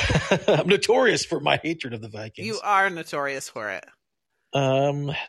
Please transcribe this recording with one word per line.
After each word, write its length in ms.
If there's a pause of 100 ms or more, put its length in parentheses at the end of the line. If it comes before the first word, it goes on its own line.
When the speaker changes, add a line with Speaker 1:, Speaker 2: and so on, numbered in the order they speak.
(300)
Speaker 1:
<laughs> 180
I'm 180
notorious 600
for 120
my 240
hatred 300
of 80
the 80
Vikings. 380
Speaker 2:
You 180
are 240
notorious 640
for 180
it. 160 (680)
Speaker 1:
Um, 580 (160)